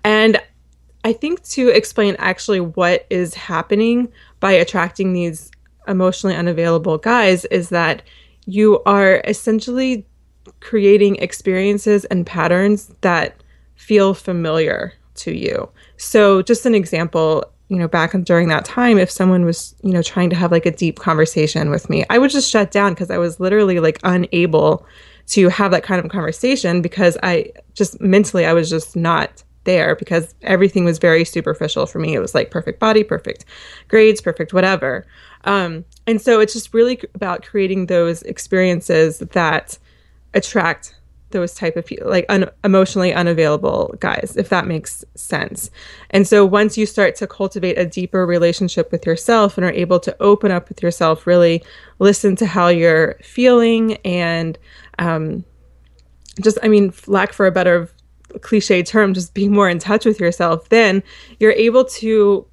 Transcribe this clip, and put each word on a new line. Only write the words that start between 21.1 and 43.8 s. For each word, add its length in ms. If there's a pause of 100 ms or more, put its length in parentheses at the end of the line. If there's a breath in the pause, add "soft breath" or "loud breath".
with 180
me, 220
I 80
would 120
just 200
shut 200
down 240
'cause 160
I 80
was 220
literally, 400
like, 240
unable 800 (420 soft breath)
to 200
have 220
that 120
kind 220
of 60
conversation 720
because 400
I 300 (220)
just 260
mentally, 440
I 80
was 160
just 280
not 460 (220)
there 320
because 460
everything 420
was 140
very 260
superficial 600
for 120
me. 160
It 60
was, 140
like, 160
perfect 300
body, 220
perfect 420 (440 loud breath)
grades, 320
perfect 320
whatever. 540 (380 soft breath)
Um, 400 (220)
and 140
so 200
it's 120
just 220
really 260
c-, 140
about 320
creating 400
those 360
experiences 960 (140)
that 460 (560)
attract 600 (360)
those 240
type 220
of 100
pe-, 180
like, 240
un-, 200 (140)
emotionally 500
unavailable 880